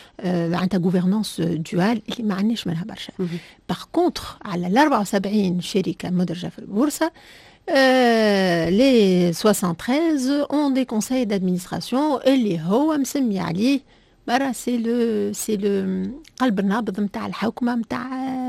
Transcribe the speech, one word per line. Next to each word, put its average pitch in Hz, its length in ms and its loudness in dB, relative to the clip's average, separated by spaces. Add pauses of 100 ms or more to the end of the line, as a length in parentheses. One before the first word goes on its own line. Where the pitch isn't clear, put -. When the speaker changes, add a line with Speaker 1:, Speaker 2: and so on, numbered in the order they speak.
(200)
Speaker 1:
آه، 175 280 -2
معناتها 180 320 0
gouvernance 185 600 0
dual 165 340 -2 (360)
اللي 220 180 -4
ما 208 60 0
عانيش 208 320 -2
منها 170 180 -4
برشا. - 340 -12
Speaker 2:
مهم. 175 200 -4 (300)
Speaker 1:
باغ - 140 -6 (100)
كونتخ - 520 -2
على 180 220 -4
ال 190 120 2
أربعة 277 220 4
وسبعين 196 600 0
شركة - 500 -4
مدرجة 175 360 -2
في 165 120 -12
البورصة، 294 540 -2 (560)
آه، 220 1000 4
لي 190 640 6
سوسانتخيز 247 1000 0 (120)
ont 277 360 0
des 247 180 -2
conseils 247 320 0
d'administration 196 960 -2
اللي 220 340 2
هو 269 360 2
مسمي 254 420 0
عليه 196 420 0 (480)
برا 262 240 0
سي 240 260 -4
لو، 226 540 0
سي 214 240 -4
لو 190 540 -2 (300)
قلب 226 200 2
النابض 202 400 -2
متاع 208 260 -4
الحوكمة 226 480 -4
متاع، 247 340 -6 (400)